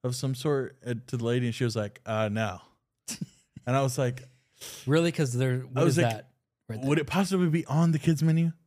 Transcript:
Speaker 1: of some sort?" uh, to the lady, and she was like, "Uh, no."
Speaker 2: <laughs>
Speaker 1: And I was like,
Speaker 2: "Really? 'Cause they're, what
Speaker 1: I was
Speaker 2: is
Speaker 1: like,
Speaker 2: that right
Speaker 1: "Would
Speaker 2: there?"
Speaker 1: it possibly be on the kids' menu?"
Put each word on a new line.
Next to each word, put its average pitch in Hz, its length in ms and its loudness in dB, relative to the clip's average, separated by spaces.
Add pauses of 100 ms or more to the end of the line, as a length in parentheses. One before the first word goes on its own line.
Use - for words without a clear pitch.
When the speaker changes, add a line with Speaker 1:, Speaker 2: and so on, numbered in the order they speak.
Speaker 1:
of 123 120 -4
some 135 180 -4
sort?" 135 440 -2 (100)
uh, 123 60 -2 (140)
to 127 100 -6
the 117 80 -2
lady, 123 220 0
and 113 60 -2
she - 120 -4
was 113 100 -2
like, 104 300 -6
"Uh, 110 240 0
no." 104 320 -4 (480)
Speaker 2:
<laughs> - 580 -12
Speaker 1:
And 127 80 0
I 139 80 4
was 131 140 -2
like, 127 260 -2 (640)
Speaker 2:
"Really? 165 240 4
'Cause 135 220 0
they're, 127 260 2
what 127 220 -4
Speaker 1:
I - 20 6
was 143 140 4
Speaker 2:
is 170 60 4
Speaker 1:
like, 113 100 2
Speaker 2:
that - 160 -10 (400)
right 110 160 -8
Speaker 1:
"Would 151 120 4
Speaker 2:
there?" 160 60 2
Speaker 1:
it - 40 -6
possibly 180 420 2
be 160 160 0
on 165 260 2
the 156 80 2
kids' 160 240 2
menu?" 160 300 2 (140)